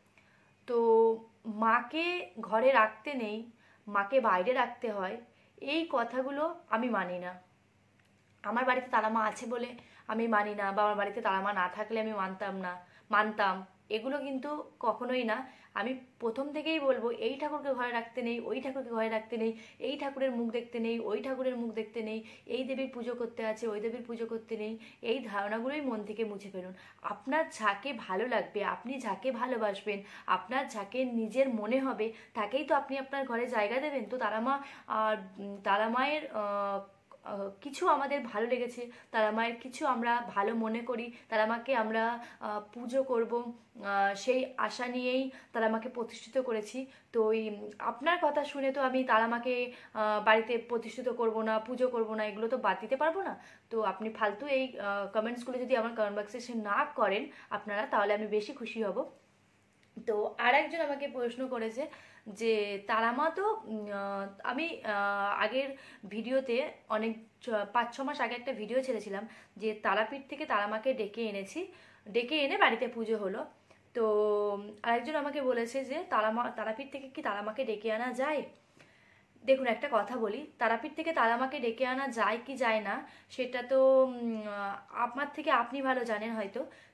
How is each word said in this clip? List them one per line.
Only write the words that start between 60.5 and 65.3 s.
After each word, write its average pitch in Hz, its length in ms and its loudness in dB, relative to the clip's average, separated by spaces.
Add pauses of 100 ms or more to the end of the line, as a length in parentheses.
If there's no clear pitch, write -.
একজন 311 260 2
আমাকে 285 280 -2
প্রশ্ন 240 400 -4
করেছে 233 380 -4 (540)
যে 226 120 4 (340)
তারা 226 260 2
মা 294 180 2
তো, 381 140 -2 (200)
উম, 214 280 -6
আহ, 196 320 -4 (260)
আমি, 294 160 -2 (180)
আহ, 202 600 0